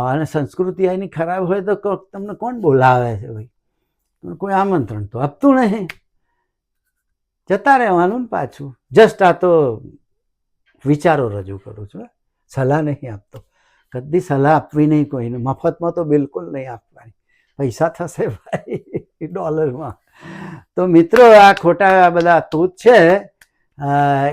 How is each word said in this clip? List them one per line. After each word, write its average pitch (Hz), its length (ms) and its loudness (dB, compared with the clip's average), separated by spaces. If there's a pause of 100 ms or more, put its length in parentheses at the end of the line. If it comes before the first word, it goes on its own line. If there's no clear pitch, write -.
(120)
અને 151 140 -2
સંસ્કૃતિ 180 580 -6
એની 185 240 -4
ખરાબ 175 380 -6
હોય 190 160 -4
તો 190 140 -4
કો-, 196 380 -8
તમને 202 200 -14
કોણ 233 280 -10
બોલાવે 127 560 2
છે 104 100 -14
ભાઈ? 113 180 -14 (760)
તમને 175 140 -14
કોઈ 196 180 -6
આમંત્રણ 143 520 -2
તો 113 140 -12
આપતું 190 360 0
નહીં, 220 320 -2 (1600)
જતા 285 280 2
રહેવાનું 202 440 0
ને 240 60 -10
પાછું. 143 500 -10 (180)
Just 202 300 4
આ 175 60 6
તો 160 500 0 (1040)
વિચારો 147 440 0
રજૂ 98 280 -10
કરું 104 300 -18
છું, 226 200 -20 (400)
સલાહ 139 340 -2
નહીં 143 320 -8
આપતો. - 320 -20 (460)
કદી 147 280 -4
સલાહ 147 360 0
આપવી 151 320 -2
નહીં 151 220 0
કોઈને, 123 280 -8
મફતમાં 160 540 -6
તો 170 120 -6
બિલકુલ 151 480 -2
નહીં 131 220 -12
આપવાની, - 400 -20 (440)
પૈસા 139 320 -4
થશે 175 380 -8
ભાઈ - 580 -12 (200)
<laughs> - 260 -16
ડોલરમાં. 156 680 -6 (800)
તો 180 120 0
મિત્રો, 170 380 6
આ 208 280 10
ખોટા 175 320 0
આ 185 240 6
બધા 170 300 2
તૂત 165 360 -4
છે, 196 420 6 (600)
અ, 143 100 -8 (460)